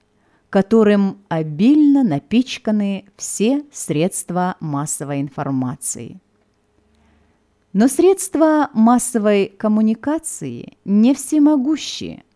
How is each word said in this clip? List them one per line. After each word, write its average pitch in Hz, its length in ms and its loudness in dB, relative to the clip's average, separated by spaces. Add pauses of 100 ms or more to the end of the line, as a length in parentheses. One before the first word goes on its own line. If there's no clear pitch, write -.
(500)
которым 202 800 2
обильно 254 760 2
напичканы 208 1040 -2 (120)
все 277 540 -2
средства 180 880 -4
массовой 143 580 -6
информации. 139 1000 -8 (1500)
Но 220 160 4
средства 311 840 2
массовой 214 720 2
коммуникации 220 1400 -4
не 214 280 4
всемогущие, 285 1080 0 (120)